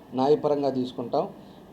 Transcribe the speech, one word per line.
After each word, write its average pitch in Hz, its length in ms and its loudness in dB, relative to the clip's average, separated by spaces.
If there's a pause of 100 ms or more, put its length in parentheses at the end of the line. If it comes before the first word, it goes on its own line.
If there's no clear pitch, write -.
(140)
న్యాయపరంగా 143 560 2
తీసుకుంటాం. 127 580 -2 (460)